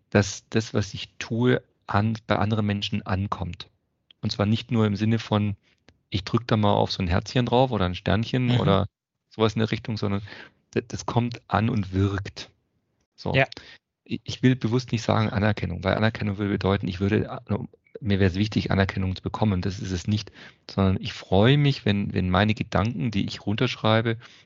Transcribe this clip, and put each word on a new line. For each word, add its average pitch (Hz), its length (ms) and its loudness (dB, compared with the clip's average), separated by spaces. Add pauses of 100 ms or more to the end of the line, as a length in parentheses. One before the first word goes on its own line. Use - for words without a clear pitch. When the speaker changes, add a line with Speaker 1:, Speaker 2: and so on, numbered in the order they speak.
Speaker 1:
dass 101 400 2
das, 113 240 -2
was 110 200 -2
ich - 240 -12
tue, 123 440 0 (240)
an, 110 320 0 (100)
bei 107 100 2
anderen 107 280 0
Menschen 101 400 -2
ankommt. 95 640 -4 (520)
Und 104 100 -2
zwar 104 140 0
nicht 107 260 0
nur 110 160 4
im 104 80 0
Sinne 110 240 0
von, 104 380 0 (520)
ich - 140 -4
drück - 240 -4
da 120 80 2
mal 104 160 2
auf 110 200 2
so - 120 -4
ein 90 60 -2
Herzchen 110 360 0
drauf 123 260 2
oder 98 140 0
ein 90 80 -2
Sternchen 113 520 -2
Speaker 2:
Mhm. 120 160 2
Speaker 1:
oder 95 240 2 (440)
sowas 110 260 2
in 117 40 -2
der 110 100 0
Richtung, 113 280 -6
sondern 101 240 -2 (520)
d-, 117 140 0
das - 180 -10
kommt 120 420 -2
an 104 220 2
und 101 220 -2
wirkt. 98 600 -2 (640)
So. - 200 -6
Speaker 2:
Ja. 135 120 2 (580)
Speaker 1:
Ich, - 180 -8
ich - 200 -6
will 127 120 6
bewusst 123 380 -2
nicht 113 80 -2
sagen 107 280 2
Anerkennung, 92 540 -2
weil 95 120 2
Anerkennung 104 420 0
würde 101 160 0
bedeuten, 98 340 0
ich 92 140 -4
würde, 107 400 0 (580)
mir 101 200 0
wäre 95 100 6
es 82 80 -2
wichtig, 107 340 0
Anerkennung 95 440 2
zu - 80 -10
bekommen. 95 380 0
Das 95 180 -4
ist 98 120 -6
es 87 160 -4
nicht, 104 240 -2 (400)
sondern 95 300 2
ich - 100 -10
freue 113 460 4
mich, 143 280 2
wenn, 101 280 0
wenn 92 160 0
meine 101 240 4
Gedanken, 98 580 -2
die 101 140 0
ich - 200 -10
runterschreibe 113 720 0 (280)